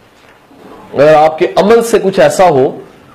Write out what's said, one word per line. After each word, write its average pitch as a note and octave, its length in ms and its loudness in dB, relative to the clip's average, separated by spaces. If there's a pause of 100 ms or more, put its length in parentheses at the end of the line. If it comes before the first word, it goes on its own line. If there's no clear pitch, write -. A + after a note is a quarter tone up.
(960)
अगर D3+ 200 4
आपके D#3 320 0
अमल A3 360 0
से A3+ 160 -2
कुछ F#3+ 200 -4
ऐसा F3 300 2
हो, D3 340 -2 (320)